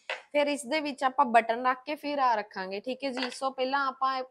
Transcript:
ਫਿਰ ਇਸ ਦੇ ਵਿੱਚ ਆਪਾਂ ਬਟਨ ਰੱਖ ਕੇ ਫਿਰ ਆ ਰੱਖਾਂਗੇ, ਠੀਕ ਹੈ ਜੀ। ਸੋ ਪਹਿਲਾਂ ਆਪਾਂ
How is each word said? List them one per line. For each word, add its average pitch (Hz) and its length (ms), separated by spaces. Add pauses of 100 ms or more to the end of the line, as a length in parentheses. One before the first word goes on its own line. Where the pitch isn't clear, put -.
(340)
ਫਿਰ 285 140
ਇਸ 285 180
ਦੇ 277 140
ਵਿੱਚ 285 240
ਆਪਾਂ 262 240
ਬਟਨ 226 380
ਰੱਖ 254 200
ਕੇ 294 100
ਫਿਰ 285 240
ਆ 254 160
ਰੱਖਾਂਗੇ, 202 440
ਠੀਕ 254 240
ਹੈ 277 80
ਜੀ। 254 180
ਸੋ 269 220
ਪਹਿਲਾਂ 262 360
ਆਪਾਂ 262 300 (120)